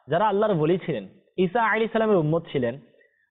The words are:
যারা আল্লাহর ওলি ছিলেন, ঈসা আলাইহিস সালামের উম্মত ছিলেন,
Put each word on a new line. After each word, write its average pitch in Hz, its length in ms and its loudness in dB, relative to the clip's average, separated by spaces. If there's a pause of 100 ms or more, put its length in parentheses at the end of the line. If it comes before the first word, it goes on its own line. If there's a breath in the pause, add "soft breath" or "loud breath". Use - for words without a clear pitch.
যারা 175 200 0
আল্লাহর 202 340 2
ওলি 170 240 2
ছিলেন, 107 220 -6 (300)
ঈসা 190 260 0
আলাইহিস 220 280 0
সালামের 220 240 2
উম্মত 165 360 2
ছিলেন, 127 280 -4 (520 soft breath)